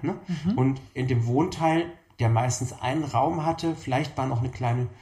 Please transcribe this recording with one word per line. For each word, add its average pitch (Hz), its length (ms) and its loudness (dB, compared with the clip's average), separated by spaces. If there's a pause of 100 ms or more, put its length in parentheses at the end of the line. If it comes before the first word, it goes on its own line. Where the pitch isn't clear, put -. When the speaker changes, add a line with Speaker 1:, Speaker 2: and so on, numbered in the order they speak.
Speaker 1:
ne? 175 120 -2 (140)
Speaker 2:
Mhm. 170 280 0
Speaker 1:
Und 131 240 2 (140)
in 127 140 -2
dem 117 180 2
Wohnteil, 160 600 2 (340)
der 117 80 2
meistens 120 520 0
einen 139 220 -2
Raum 151 420 0
hatte, 165 300 0
vielleicht 139 420 -2
war 131 100 0
noch 127 120 0
eine 127 120 0
kleine 123 360 0 (160)